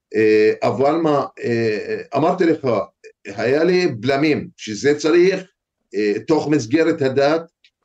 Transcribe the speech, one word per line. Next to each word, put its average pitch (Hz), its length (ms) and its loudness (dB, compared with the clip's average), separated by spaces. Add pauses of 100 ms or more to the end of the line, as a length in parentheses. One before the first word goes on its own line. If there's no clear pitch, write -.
(140)
אה, 107 380 4 (100)
אבל 127 300 0
מה, 156 320 0 (200)
אה, 110 520 -4 (200)
אמרתי 180 280 0
לך, 151 240 0 (580)
היה 113 380 0
לי 180 220 2
בלמים, 135 680 -2
שזה 113 420 -2
צריך, 175 460 2 (500)
אה, 104 180 0 (140)
תוך 156 220 0
מסגרת 151 540 0
הדת, 139 400 0 (420)